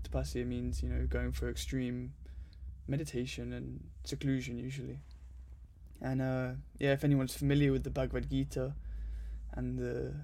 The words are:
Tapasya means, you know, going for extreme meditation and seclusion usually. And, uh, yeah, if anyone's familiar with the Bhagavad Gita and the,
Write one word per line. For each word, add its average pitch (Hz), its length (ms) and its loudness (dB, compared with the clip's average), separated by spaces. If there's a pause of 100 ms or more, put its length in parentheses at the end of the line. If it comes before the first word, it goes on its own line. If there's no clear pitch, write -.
Tapasya 123 420 0
means, 123 380 0
you 123 40 0
know, 127 200 2
going 123 240 2
for 123 180 0
extreme 127 600 -2 (760)
meditation 127 640 -2
and 127 280 -6 (240)
seclusion 135 520 0
usually. 131 440 -6 (1000)
And, 131 200 2
uh, 131 260 2 (300)
yeah, 139 140 6
if 139 120 4
anyone's 135 320 6
familiar 143 360 6
with 131 120 4
the 135 60 -2
Bhagavad 131 400 0
Gita 135 420 2 (800)
and 127 260 0
the, 127 460 -2